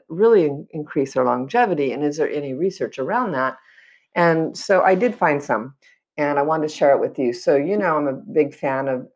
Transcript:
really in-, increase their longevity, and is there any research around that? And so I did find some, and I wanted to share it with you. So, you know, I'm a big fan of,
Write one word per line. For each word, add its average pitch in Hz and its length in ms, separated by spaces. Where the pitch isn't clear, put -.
really 190 360
in-, 143 260
increase 147 420
their 127 100
longevity, 139 680
and 139 100
is 147 140
there 156 120
any 143 240
research 139 460
around 202 320
that? 131 260
And 165 440
so 190 240
I 190 140
did 220 200
find 147 260
some, 120 320
and 147 200
I 139 40
wanted 156 260
to 151 80
share 143 160
it 131 80
with 120 180
you. 127 140
So, 147 240
you 165 220
know, 180 180
I'm 147 120
a 131 60
big 143 400
fan 135 360
of, 127 260